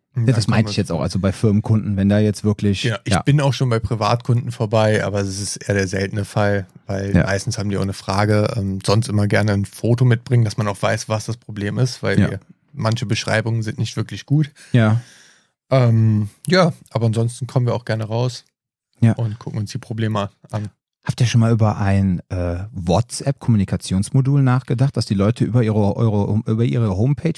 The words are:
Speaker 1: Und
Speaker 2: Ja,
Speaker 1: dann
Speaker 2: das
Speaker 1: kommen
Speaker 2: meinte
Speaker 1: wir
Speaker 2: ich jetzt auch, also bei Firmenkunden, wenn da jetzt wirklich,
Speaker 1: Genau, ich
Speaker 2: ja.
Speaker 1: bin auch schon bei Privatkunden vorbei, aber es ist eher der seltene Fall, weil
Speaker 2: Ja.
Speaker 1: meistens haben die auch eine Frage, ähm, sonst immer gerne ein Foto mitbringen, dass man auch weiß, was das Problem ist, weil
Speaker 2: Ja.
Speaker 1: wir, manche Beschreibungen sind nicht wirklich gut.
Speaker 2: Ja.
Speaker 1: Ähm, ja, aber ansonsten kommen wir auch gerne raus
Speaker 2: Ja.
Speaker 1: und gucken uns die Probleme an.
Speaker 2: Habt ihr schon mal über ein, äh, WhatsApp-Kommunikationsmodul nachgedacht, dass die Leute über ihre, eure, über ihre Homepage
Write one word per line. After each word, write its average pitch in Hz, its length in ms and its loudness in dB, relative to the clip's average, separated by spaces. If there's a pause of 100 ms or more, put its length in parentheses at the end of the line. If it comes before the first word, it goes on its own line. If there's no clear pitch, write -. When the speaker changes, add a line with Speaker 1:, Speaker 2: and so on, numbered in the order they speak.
(140)
Speaker 1:
Und 120 100 -2
Speaker 2:
Ja, - 20 -2
Speaker 1:
dann 117 100 4
Speaker 2:
das 110 100 0
Speaker 1:
kommen 120 100 2
Speaker 2:
meinte 107 120 4
Speaker 1:
wir 104 40 -8
Speaker 2:
ich - 60 -8
jetzt 104 140 -2
auch, 82 80 -4
also 92 200 -4
bei 95 120 0
Firmenkunden, 107 640 0
wenn 98 140 2
da 104 100 4
jetzt 107 240 0
wirklich, 101 380 0
Speaker 1:
Genau, 110 240 -2
ich 110 80 -2
Speaker 2:
ja. - 80 2
Speaker 1:
bin 147 180 4
auch 139 140 2
schon 131 160 -2
bei 113 100 0
Privatkunden 120 720 0
vorbei, 107 540 2
aber 101 160 -2
es 98 180 -6
ist 98 160 -8
eher - 200 -4
der 98 120 0
seltene 98 380 -4
Fall, 101 420 0 (180)
weil 98 300 -2
Speaker 2:
Ja. 87 80 6
Speaker 1:
meistens 98 340 -4
haben 101 120 -4
die 98 80 -2
auch 98 40 0
eine 98 120 -2
Frage, 104 640 0
ähm, 98 280 -4
sonst 104 220 2
immer 104 200 0
gerne 104 260 2
ein 101 100 0
Foto 117 400 0
mitbringen, 120 400 2
dass 104 140 -4
man 107 100 -2
auch 101 140 -6
weiß, 107 260 -2
was 110 200 -4
das 113 100 -6
Problem 104 420 -6
ist, 127 240 -2
weil 101 160 0
Speaker 2:
Ja. 95 120 4
Speaker 1:
wir, - 80 -8 (340)
manche 110 320 -2
Beschreibungen 110 580 -2
sind 107 140 -8
nicht - 180 -6
wirklich 104 300 -8
gut. 143 260 0 (220)
Speaker 2:
Ja. 113 260 4 (720)
Speaker 1:
Ähm, 113 580 4 (180)
ja, 175 280 4 (160)
aber 113 160 -2
ansonsten 117 420 -2
kommen 123 180 -2
wir 117 80 0
auch 110 120 -6
gerne 110 180 -4
raus 117 400 -4 (560)
Speaker 2:
Ja. 113 140 4
Speaker 1:
und 113 260 -4
gucken - 200 -8
uns 107 120 -6
die - 60 -8
Probleme 107 520 -4 (220)
an. 104 200 -6 (340)
Speaker 2:
Habt - 160 -2
ihr 127 40 2
schon 117 160 2
mal 113 120 4
über 107 240 2
ein, 98 520 2
äh, 87 440 -4
WhatsApp-Kommunikationsmodul 107 1700 0
nachgedacht, 127 540 0
dass 110 80 -2
die - 100 -2
Leute 101 300 2
über 120 180 2
ihre, 107 320 2
eure, 104 500 0
über 110 200 0
ihre 117 320 0
Homepage 139 400 0